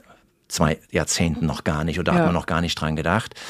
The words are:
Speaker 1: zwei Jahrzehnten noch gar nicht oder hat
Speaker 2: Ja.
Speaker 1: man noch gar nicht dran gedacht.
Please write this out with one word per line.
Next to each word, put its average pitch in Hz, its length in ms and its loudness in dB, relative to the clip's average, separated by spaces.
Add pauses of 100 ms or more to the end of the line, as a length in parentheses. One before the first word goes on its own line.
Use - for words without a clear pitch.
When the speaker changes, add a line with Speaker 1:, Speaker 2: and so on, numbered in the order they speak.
(480)
Speaker 1:
zwei 80 300 2 (120)
Jahrzehnten 82 540 0
noch 71 180 -2
gar 78 220 -2
nicht 85 160 -2
oder 87 140 2
hat - 60 4
Speaker 2:
Ja. 160 60 4
Speaker 1:
man 87 80 2
noch 80 120 -2
gar 82 160 0
nicht 82 120 -2
dran 78 220 -2
gedacht. 82 380 0 (160)